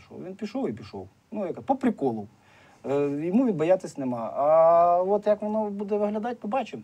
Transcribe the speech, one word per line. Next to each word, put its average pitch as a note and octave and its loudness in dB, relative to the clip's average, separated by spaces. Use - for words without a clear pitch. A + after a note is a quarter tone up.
що. A2+ -20
Він F#3+ -12
пішов A3 -6
і A2+ -6
пішов. G2+ -14
Ну, G#3 -6
яка, F3 -8
по C4+ -2
приколу. B2+ -2
Е, C#3+ 0
йому A3 2
відбоятись F3+ 0
нема. B2 -6
А E3+ 6
от G3+ 0
як G#3 2
воно G#3+ -2
буде G3+ -4
виглядати, G#3+ -2
побачимо. G#3+ -6